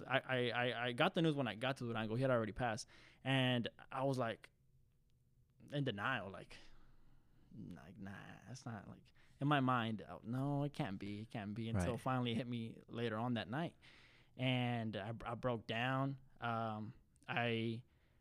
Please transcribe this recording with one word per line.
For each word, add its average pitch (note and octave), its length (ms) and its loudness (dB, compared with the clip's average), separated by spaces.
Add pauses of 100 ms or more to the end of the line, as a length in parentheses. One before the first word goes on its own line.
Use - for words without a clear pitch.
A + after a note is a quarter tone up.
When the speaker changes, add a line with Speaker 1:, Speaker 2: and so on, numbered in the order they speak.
Speaker 1:
I, B2+ 220 4
I, B2 220 2
I, A#2+ 340 2
I B2 60 0
got D3+ 240 4
the E3+ 80 4
news D#3 120 6
when C3+ 120 0
I G2+ 80 -2
got B2+ 220 0
to B2 140 -6
Durango. A2 240 0
He B2+ 60 2
had C3+ 80 4
already A2+ 220 4
passed. A2+ 360 0 (380)
And B2+ 420 4 (240)
I C3 120 -2
was, C3+ 160 2
like, A2+ 280 -2 (1300)
in C#3+ 100 0
denial, A2 480 0
like, - 240 -12 (1200)
like, D#3+ 240 -16
"Nah, G2 120 -10 (360)
that's A#2+ 160 -12
not," A2 240 -8
like, - 140 -16 (400)
in C#3 60 2
my D3 120 6
mind, A#2 480 2
uh, E2+ 160 -8
"No, C#3 420 0
it C#3+ 80 -4
can't G2 260 -4
be. G#2 220 -6
It A#2 100 -12
can't G#2 240 -6
be," A2+ 140 -4
until A2 240 2
Speaker 2:
Right. A#2 60 -2
Speaker 1:
finally B2+ 340 0
it - 20 0
hit A#2+ 120 -2
me A#2 280 -4 (140)
later A2+ 280 -2
on B2 160 0
that G2 160 -2
night. D3+ 240 -2 (640)
And A#2+ 600 2
I, A2 340 -4
I - 40 -2
broke A#2 300 -2
down. C3 520 2 (240)
Um, A2+ 520 -2 (340)
I, A#2 540 0 (400)